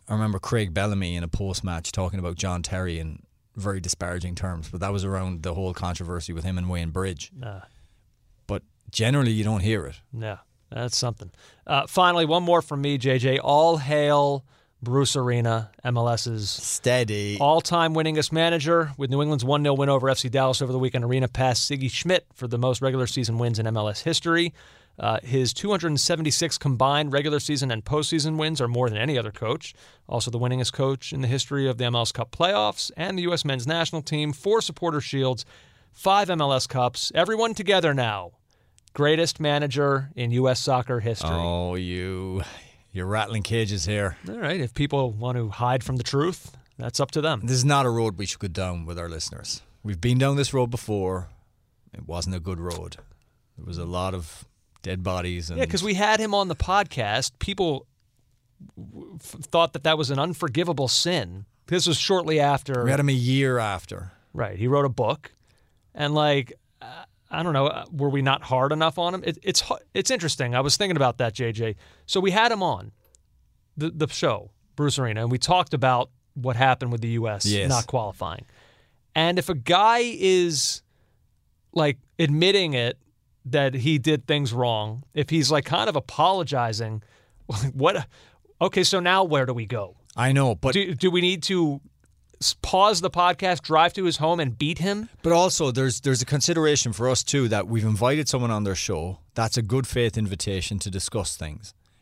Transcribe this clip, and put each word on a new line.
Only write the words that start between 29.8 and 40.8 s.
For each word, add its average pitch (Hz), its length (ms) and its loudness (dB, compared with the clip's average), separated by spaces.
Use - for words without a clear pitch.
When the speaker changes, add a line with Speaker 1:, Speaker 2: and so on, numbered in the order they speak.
Speaker 2:
Also 117 240 -2
the 117 80 -2
winningest 123 320 0
coach 135 400 -2
in 147 80 -6
the 131 80 0
history 135 400 0
of 123 100 -2
the 123 60 -2
M 120 120 0
L 117 80 2
S 110 100 -2
Cup - 180 -6
playoffs 208 640 0
and 185 220 -4
the 180 60 0
U 175 100 0
S 165 100 0
men's 131 240 -2
national 165 360 -2
team. 151 280 -2
Four 208 300 2
Supporter 160 400 -2
Shields, 131 440 -2
five 196 380 2
M 175 100 0
L 143 140 2
S 127 140 2
Cups. 123 480 -2
Everyone 220 400 2
together 180 380 2
now. 107 400 -2
Greatest 156 480 2
manager 143 760 0
in 120 160 -2
U 127 160 4
S 123 140 2
soccer 127 400 0